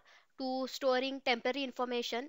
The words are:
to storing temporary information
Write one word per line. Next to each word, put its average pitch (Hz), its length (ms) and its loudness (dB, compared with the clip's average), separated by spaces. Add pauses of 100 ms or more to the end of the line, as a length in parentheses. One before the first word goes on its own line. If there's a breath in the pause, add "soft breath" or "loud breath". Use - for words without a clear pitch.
(380 loud breath)
to 262 280 -2
storing 262 540 2
temporary 254 420 0
information 247 680 -2